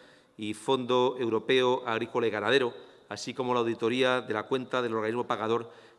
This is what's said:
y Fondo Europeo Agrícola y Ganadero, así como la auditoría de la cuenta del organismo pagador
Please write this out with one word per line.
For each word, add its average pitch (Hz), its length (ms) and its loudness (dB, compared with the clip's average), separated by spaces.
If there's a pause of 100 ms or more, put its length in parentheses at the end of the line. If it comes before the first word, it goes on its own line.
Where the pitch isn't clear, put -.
(360)
y 107 160 -6
Fondo 127 640 2
Europeo 127 680 2
Agrícola 117 400 -2
y 107 40 2
Ganadero, 120 440 2 (340)
así 110 240 -10
como 123 220 -2
la 120 60 2
auditoría 123 600 2
de 110 140 -6
la 107 80 -2
cuenta 127 400 -2
del 113 120 -2
organismo 113 320 -2
pagador 113 440 -2 (280)